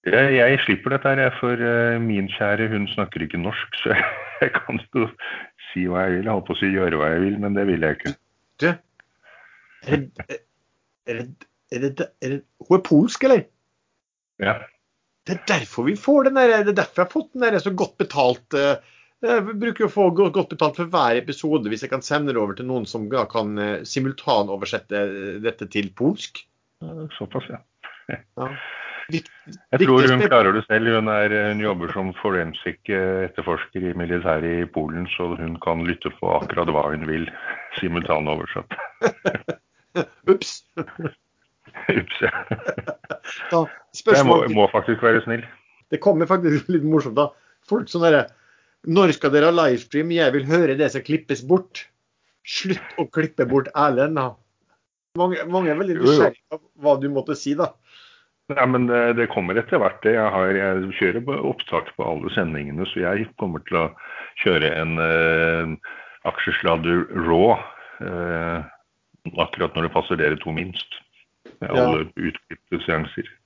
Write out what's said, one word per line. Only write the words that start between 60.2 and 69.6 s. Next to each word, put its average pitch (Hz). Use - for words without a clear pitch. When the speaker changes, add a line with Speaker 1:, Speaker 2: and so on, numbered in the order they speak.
Speaker 1:
har, 95
jeg 95
kjører 101
på 139
opptak -
på -
alle 80
sendingene, 78
så -
jeg 101
kommer 85
til 98
å 82
kjøre 78
en, 82
eh, 82
aksjesladder 85
raw, 87
eh, 85
akkurat 82